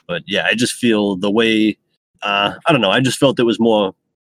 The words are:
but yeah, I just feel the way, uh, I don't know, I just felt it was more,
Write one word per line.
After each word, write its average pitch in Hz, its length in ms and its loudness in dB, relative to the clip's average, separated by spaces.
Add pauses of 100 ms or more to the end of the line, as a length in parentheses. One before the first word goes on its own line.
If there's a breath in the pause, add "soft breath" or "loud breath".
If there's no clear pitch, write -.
but 85 180 -8
yeah, 87 240 -2
I 104 60 0
just 117 180 -2
feel 104 420 0
the 98 160 -2
way, 110 460 2 (460)
uh, 101 320 -2 (100)
I 170 60 2
don't 135 100 0
know, 95 100 2
I 113 80 2
just 127 200 -2
felt 131 200 2
it 123 40 2
was 113 160 0
more, 107 340 2 (300)